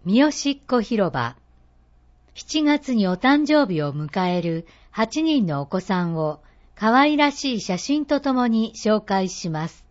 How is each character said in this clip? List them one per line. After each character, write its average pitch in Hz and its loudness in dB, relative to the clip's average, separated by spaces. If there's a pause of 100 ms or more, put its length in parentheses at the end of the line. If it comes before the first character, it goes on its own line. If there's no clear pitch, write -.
三 208 4
好 285 2
っ - -
子 247 0
広 202 0
場。 123 -4 (960)
七 - -4
月 294 0
に 202 2
お 180 0
誕 285 4
生 294 4
日 151 -2
を 143 -4
迎 151 -4
え 180 0
る 165 -4 (240)
八 220 -2
人 294 2
の 143 -2
お 139 -6
子 185 -4
さ 185 -2
ん 170 -2
を 151 -4 (320)
可 226 2
愛 294 4
ら 294 4
し 269 -4
い 185 -4
写 180 -4
真 285 -2
と 285 0
と 277 -2
も 247 2
に 226 0
紹 214 0
介 190 0
し 180 -8
ま 156 -4
す。 - -16